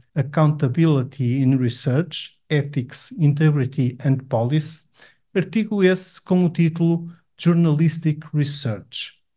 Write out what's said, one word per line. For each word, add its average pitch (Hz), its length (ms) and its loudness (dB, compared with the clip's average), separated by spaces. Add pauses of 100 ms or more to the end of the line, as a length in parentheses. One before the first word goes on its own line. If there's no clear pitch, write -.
(160)
Accountability 143 1200 0
in 135 180 4
Research, 127 800 -4 (120)
Ethics, 143 680 -4
Integrity 143 880 2
and 131 140 2 (100)
Policy, 127 560 -2 (500)
artigo 214 480 -2
esse 185 380 0
com 180 240 2
o 165 40 2
título 170 600 0 (260)
Journalistic 160 840 2 (100)
Research, - 840 -6 (220)